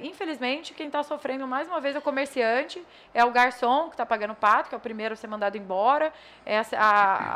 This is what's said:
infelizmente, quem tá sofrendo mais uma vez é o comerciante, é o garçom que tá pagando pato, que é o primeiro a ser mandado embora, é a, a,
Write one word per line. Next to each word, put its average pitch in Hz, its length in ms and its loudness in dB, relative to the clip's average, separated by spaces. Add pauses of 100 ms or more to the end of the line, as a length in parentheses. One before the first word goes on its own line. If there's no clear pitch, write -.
infelizmente, 302 720 -6
quem 302 160 -10
tá 294 140 -2
sofrendo 269 420 -6
mais 277 220 -4
uma 339 120 -4
vez 277 140 -2
é 294 40 -6
o 285 40 -6
comerciante, 277 840 -2 (300)
é 233 100 6
o 247 60 4
garçom 247 600 2
que - 60 -20
tá 233 100 -4
pagando 214 280 -2
pato, 226 340 4
que 262 60 -10
é 226 40 -8
o - 20 -20
primeiro 220 320 -6
a 214 40 -10
ser 233 120 -14
mandado 208 280 -2
embora, 220 560 2 (320)
é 214 140 0
a, 220 60 0 (120)
a, 208 380 6 (220)